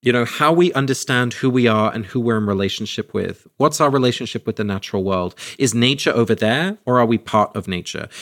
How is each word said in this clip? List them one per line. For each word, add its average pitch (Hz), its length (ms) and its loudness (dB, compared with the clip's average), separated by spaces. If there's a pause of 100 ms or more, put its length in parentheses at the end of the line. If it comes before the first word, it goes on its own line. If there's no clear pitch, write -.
You 127 80 4
know, 120 120 2
how 151 280 2
we 175 200 4
understand 131 640 0
who - 140 0
we 123 200 4
are 107 260 2
and 110 100 -6
who 127 140 -6
we're 113 200 0
in 107 80 -2
relationship 101 680 -4
with. 95 320 -6 (120)
What's 147 220 2
our 151 80 4
relationship 127 600 0
with 107 80 -4
the 107 80 -4
natural 98 400 -4
world? 92 320 -2 (240)
Is 117 140 0
nature 135 360 2
over 113 240 2
there, 147 500 0
or 127 140 2
are 120 80 4
we 113 120 2
part - 360 -2
of 98 140 -6
nature? - 400 -8 (140)